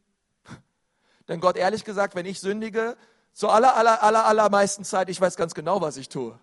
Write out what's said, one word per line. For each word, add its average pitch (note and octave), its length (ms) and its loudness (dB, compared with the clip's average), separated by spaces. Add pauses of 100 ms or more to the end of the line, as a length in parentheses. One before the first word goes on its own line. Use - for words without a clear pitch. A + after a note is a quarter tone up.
(1300)
Denn E3 100 -8
Gott, F3+ 160 0
ehrlich F#3+ 300 -2
gesagt, G3 300 -4
wenn F3 100 -6
ich F#3 160 -12
sündige, A3 560 -6 (340)
zur G#3 220 0
aller, A#3+ 240 6
aller, A3+ 260 4
aller, A3 220 4
allermeisten G3+ 580 2
Zeit, F#3 260 -4
ich F3+ 120 -4
weiß F#3 160 0
ganz E3+ 160 -4
genau, F3 260 -2
was D#3 160 -4
ich C3 140 -16
tue. A#2 340 -10